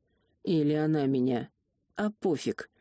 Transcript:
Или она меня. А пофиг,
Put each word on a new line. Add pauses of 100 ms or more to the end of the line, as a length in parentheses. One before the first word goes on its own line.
(440)
Или
она
меня. (460)
А
пофиг, (100)